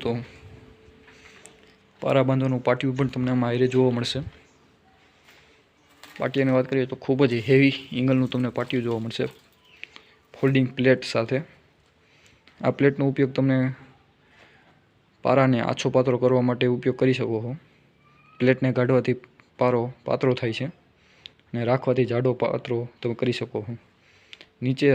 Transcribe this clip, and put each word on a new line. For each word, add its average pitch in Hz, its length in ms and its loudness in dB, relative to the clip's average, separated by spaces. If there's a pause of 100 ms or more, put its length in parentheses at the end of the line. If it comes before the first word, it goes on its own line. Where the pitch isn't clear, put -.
તો 117 80 -2 (1900)
પારા 135 280 2
બાંધવાનું 131 360 0
પાટિયું 127 320 0
પણ 131 160 0
તમને 127 180 -2
આમાં 123 200 0
હારે 123 220 2
જોવા 127 240 4
મળશે. 120 220 -4 (2000)
પાટિયાની 131 400 0
વાત 131 140 0
કરીએ 131 200 0
તો 127 140 -8
ખૂબ 139 260 2
જ 120 140 -2
હેવી 135 320 4 (220)
એંગલનું 131 340 0
તમને 127 240 -2
પાટિયું 120 300 -4
જોવા 113 180 -2
મળશે, 120 200 -4 (1080)
ફોલ્ડિંગ 135 420 2
પ્લેટ 127 360 2
સાથે. 117 280 -2 (1300)
આ 127 120 0
પ્લેટનો 139 360 2
ઉપયોગ 135 240 0
તમે 135 200 2 (1700)
પારાને 127 460 2
આછો - 260 -4
પાતળો 127 300 2
કરવા 127 240 4
માટે 123 260 0
ઉપયોગ 123 240 -2
કરી 131 220 2
શકો 113 200 -4
છો. 117 140 -8 (840)
પ્લેટને 127 380 2
કાઢવાથી 123 400 2 (420)
પારો 123 220 2 (240)
પાતળો 127 340 0
થાય 113 200 -6
છે 143 120 -6 (760)
અને 120 140 -6 (100)
રાખવાથી 127 400 0
જાડો 123 320 0
પાતળો 120 400 -4 (160)
તમે 117 160 -4
કરી 120 240 -2
શકો 110 260 -8
છો. 117 140 -12 (840)
નીચે 131 340 0